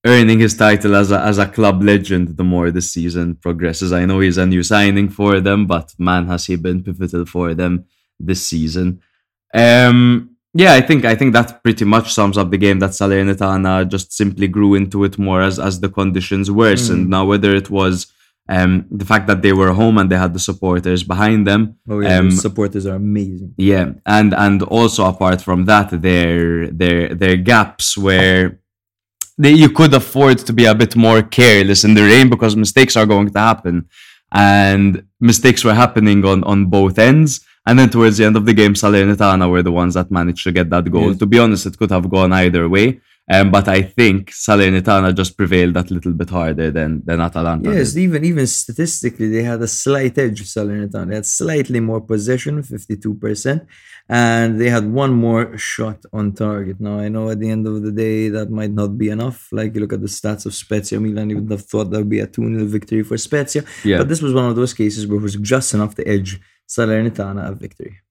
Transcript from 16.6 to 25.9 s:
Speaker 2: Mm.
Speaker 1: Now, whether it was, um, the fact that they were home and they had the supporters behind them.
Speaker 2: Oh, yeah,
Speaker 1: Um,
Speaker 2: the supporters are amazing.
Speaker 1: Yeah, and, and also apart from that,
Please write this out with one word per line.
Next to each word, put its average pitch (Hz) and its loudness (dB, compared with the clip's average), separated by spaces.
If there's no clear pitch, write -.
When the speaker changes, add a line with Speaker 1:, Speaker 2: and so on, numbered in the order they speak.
Speaker 2:
Mm. 92 -2
Speaker 1:
Now, 95 0
whether 101 2
it 98 -4
was, 95 -2
um, 92 0
the 101 -8
fact 101 0
that 98 0
they 98 4
were 95 4
home 110 2
and 95 2
they 92 2
had 90 0
the 92 -8
supporters 90 -4
behind 101 0
them. 107 0
Speaker 2:
Oh, 104 -6
yeah, 92 2
Speaker 1:
Um, 92 4
Speaker 2:
the 92 2
supporters 101 -4
are 95 -6
amazing. 98 -6
Speaker 1:
Yeah, 95 2
and, 107 2
and 98 0
also 110 0
apart 92 0
from 90 -2
that, 101 0